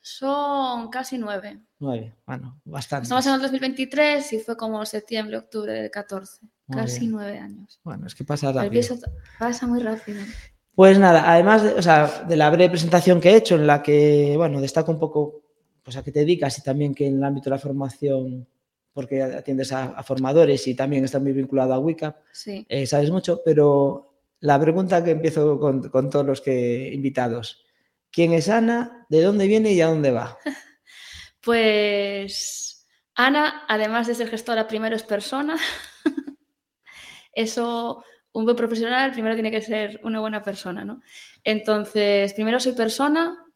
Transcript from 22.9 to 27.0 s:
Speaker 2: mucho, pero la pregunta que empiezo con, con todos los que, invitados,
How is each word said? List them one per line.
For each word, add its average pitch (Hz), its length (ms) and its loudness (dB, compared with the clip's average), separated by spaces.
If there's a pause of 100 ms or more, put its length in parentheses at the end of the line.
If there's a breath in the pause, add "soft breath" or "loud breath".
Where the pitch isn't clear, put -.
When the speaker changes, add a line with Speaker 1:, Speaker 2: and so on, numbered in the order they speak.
Speaker 2:
mucho, 180 340 -2
pero 143 680 2 (240)
la 143 200 2
pregunta 170 440 2
que 170 80 0
empiezo 156 480 0
con, 135 300 0
con 135 200 0
todos 143 160 0
los 135 160 -2
que, 127 500 -2
invitados, 123 720 -6 (480)